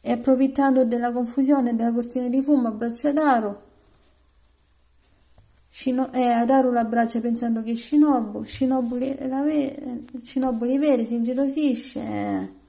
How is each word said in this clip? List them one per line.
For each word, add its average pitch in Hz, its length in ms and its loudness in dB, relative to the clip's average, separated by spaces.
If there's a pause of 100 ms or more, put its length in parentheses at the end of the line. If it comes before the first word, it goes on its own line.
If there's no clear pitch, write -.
e, 233 120 -4
approfittando 262 720 2
della 240 280 -2
confusione 247 600 2
della 233 180 0
cortina 240 360 -4
di 269 140 0
fumo, 277 260 2
abbraccia 233 400 -4
Ataru. 254 640 0 (2000)
Shino-, 254 440 -4
eh, 254 180 2
Ataru 247 400 4
l'abbraccia 233 500 0
pensando 233 420 -2
che 226 100 -4
è - 20 -2
Shinobu. 254 720 2
Shinobu 254 520 -2
li, 262 200 -4 (100)
la 262 160 -2
ve-, 277 640 -2 (160)
Shinobu 254 460 -2
li 254 120 2
vede, 269 280 2
si 233 80 -4
ingelosisce 254 840 0
e 196 520 -4 (160)